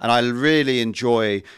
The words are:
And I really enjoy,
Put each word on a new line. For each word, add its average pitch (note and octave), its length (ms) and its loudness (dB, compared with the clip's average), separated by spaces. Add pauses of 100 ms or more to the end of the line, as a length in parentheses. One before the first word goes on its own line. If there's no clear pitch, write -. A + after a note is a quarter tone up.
And A#2 100 -2
I A#2+ 80 4
really C3 640 0
enjoy, A2+ 600 -2 (140)